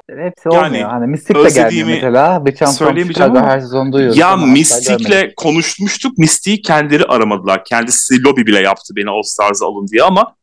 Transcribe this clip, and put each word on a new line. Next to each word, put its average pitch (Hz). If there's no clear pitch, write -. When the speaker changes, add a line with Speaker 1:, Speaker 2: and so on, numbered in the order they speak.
Speaker 1:
Hepsi 170
Speaker 2:
Yani, 165
Speaker 1:
olmuyor. 117
Hani 120
Mystic 147
de 147
Speaker 2:
özlediğimi 127
Speaker 1:
gelmiyor 127
mesela. 151
Bıçan 139
Speaker 2:
söyleyemeyeceğim 156
Speaker 1:
Chicago 131
Speaker 2:
ama. 131
Speaker 1:
her 135
sezon 131
duyuyoruz 131
Speaker 2:
Ya, 165
Speaker 1:
ama 185
asla 131
Speaker 2:
Mystic'le 127
Speaker 1:
görmedik. 190
Speaker 2:
konuşmuştuk. 175
Mystic'i 196
kendileri 151
aramadılar. 101
Kendisi 120
lobby 131
bile 107
yaptı 98
beni 104
All 104
Stars'a 101
alın 101
diye 107
ama 190